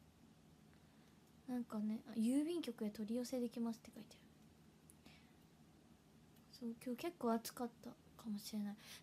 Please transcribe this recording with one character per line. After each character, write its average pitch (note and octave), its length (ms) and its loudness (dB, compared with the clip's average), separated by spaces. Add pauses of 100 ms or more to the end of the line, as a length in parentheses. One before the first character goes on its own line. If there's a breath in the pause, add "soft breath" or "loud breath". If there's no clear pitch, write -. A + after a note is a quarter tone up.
(1500 loud breath)
な B3 140 0
ん A#3+ 60 0
か A3 120 -4
ね、 G#3+ 300 2
あ、 G#3+ 100 -8
「郵 B3 260 8
便 E4 180 2
局 A#3 240 0
へ G#3 40 4
取 G#3 180 -4
り A3+ 80 2
寄 B3 100 2
せ B3+ 140 0
で A#3+ 100 2
き A#3+ 100 -6
ま A#3 120 2
す」 A3+ 60 -2
っ - 40 -18
て - 120 -16
書 A#3 60 -12
い G#3+ 40 -8
て - 120 -16
あ - 0 -
る。 - 60 -20 (2250 loud breath)
そ - 140 -8
う、 A#3 180 -2
今 B3 120 0
日 - 20 -6
結 E4+ 220 -2
構 A#3 140 6
暑 A3+ 200 0
か B3 120 -2
っ A#3 40 0 (140)
た A#3+ 80 -10
か - 380 -12
も G3+ 100 0
し - 140 -10
れ G#3+ 60 0
な G3+ 120 0
い。 G#3 60 -6 (260 loud breath)